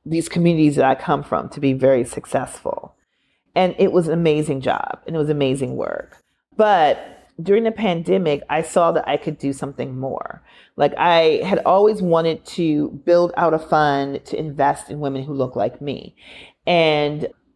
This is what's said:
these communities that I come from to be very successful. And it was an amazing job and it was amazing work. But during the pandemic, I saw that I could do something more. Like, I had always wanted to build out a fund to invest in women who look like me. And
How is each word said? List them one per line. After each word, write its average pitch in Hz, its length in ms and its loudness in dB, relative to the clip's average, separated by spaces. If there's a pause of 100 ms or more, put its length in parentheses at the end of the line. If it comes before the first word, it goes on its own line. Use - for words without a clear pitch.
these 160 240 -2
communities 160 460 4
that 135 100 4
I 131 100 4
come 147 280 -4
from - 260 -6
to - 100 -14
be 139 140 0
very 131 300 2
successful. - 920 -8 (600)
And 180 240 2
it 190 120 4
was 165 160 2
an 156 60 -2
amazing 156 480 0
job - 460 -4
and 165 80 -8
it 160 40 -2
was 147 100 -2
amazing 135 460 -2
work. - 460 -8 (340)
But 185 420 4 (440)
during 202 220 2
the 220 80 0
pandemic, 175 800 0
I 156 120 0
saw 170 300 2
that 165 160 -2
I 147 100 -2
could 151 200 -6
do 139 160 -4
something 135 440 -8
more. - 460 -10 (320)
Like, 143 220 0
I 160 460 4
had 185 220 0
always 202 360 4
wanted 165 440 0
to 151 440 -2 (160)
build 175 320 4
out 165 160 2
a 156 60 0
fund 139 680 0
to - 140 -6
invest 147 500 -2
in 143 100 -10
women 135 240 -4
who 147 100 -8
look 131 220 -4
like 113 260 -4
me. - 340 -10 (520)
And 151 600 2 (280)